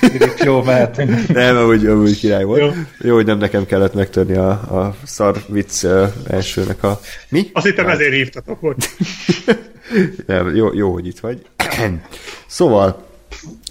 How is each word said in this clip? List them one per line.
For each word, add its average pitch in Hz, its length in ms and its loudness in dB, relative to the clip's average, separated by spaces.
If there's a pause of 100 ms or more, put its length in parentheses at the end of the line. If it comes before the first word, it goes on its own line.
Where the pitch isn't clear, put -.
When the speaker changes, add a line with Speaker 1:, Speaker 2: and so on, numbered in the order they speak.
Speaker 1:
cirip, - 440 2
jó, 131 180 4
mehetünk. 123 680 2
Speaker 2:
Nem, 123 280 4
amúgy, 113 300 4
amúgy 104 320 4
király 101 260 0
volt. 113 160 2
Speaker 3:
Jó. 147 100 2 (280)
Speaker 2:
Jó, 120 160 2
hogy 110 120 4
nem 107 120 2
nekem 101 280 0
kellett 98 280 0
megtörni 95 420 0
a, 92 140 2
a 101 440 -4 (100)
szar 101 320 -2 (120)
vicc, 101 340 -4
ö, 95 220 2 (240)
elsőnek 95 540 -4
a... 101 180 -2 (280)
Mi? 185 240 -2
Speaker 3:
Azt 175 140 -2
hittem, 190 200 0
Speaker 2:
Hát. 175 80 0
Speaker 3:
ezért 143 180 0
hívtatok, 131 480 -4
bocs. 135 260 -4 (760)
Speaker 2:
<laughs> - 640 -4
Nem, 90 300 0
jó, 110 180 2
jó, 98 180 0
hogy 87 140 -6
itt 87 120 -12
vagy. 123 240 -10 (140)
<clears throat> - 360 -4 (540)
Szóval, 104 600 2 (640)